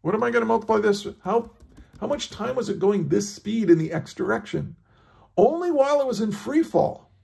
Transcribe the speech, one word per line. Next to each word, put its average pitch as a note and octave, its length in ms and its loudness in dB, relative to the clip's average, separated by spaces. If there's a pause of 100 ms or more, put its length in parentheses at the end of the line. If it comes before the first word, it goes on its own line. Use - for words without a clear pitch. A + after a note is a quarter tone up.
What F3 120 0
am A3 80 0
I A#3+ 80 0
gonna A#3 140 0
multiply A3 340 2
this G#3 260 0
with? - 180 -10
How, A3+ 280 -2 (500)
how G#3 60 -6
much - 240 -6
time B3 240 -6
was B3 140 -4
it F#3 100 -4
going F#3+ 300 2
this G3+ 200 0
speed G#3 420 -2
in E3+ 80 10
the D#3+ 140 -4
X - 220 -8
direction? F#3+ 640 -6 (600)
Only E4 360 4
while C#4+ 280 4
it C4+ 60 0
was A3+ 140 -4
in G#3+ 100 0
free C#4 320 -2
fall. - 480 -2 (140)